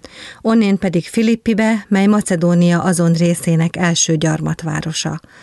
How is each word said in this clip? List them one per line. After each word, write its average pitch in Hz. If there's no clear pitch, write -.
Onnén 226
pedig 175
Filippibe, 226
mely 196
Macedónia 175
azon 170
részének 165
első 170
gyarmatvárosa. 156